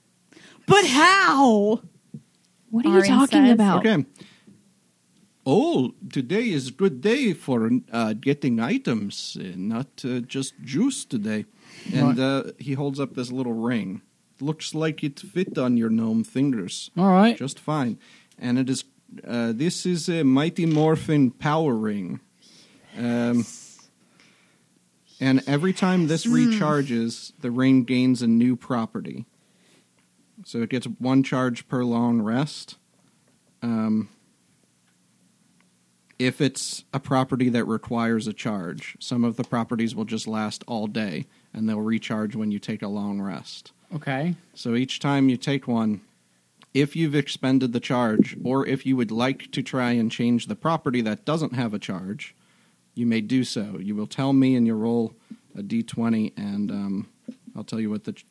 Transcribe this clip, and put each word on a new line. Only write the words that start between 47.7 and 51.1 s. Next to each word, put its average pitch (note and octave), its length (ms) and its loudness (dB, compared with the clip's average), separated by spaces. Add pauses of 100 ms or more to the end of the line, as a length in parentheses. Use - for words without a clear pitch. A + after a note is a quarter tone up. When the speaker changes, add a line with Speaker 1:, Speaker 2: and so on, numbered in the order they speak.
Speaker 3:
the A#2+ 60 -2
charge, A#2 640 0
or C3 220 -2
if C3 200 -4
you C3 120 0
would A#2 140 -2
like B2+ 400 -4
to C#3+ 100 -4
try B2 300 -2
and A2+ 200 0
change A#2+ 360 0
the G#2+ 80 -6
property D3+ 460 -2
that G#2+ 240 -4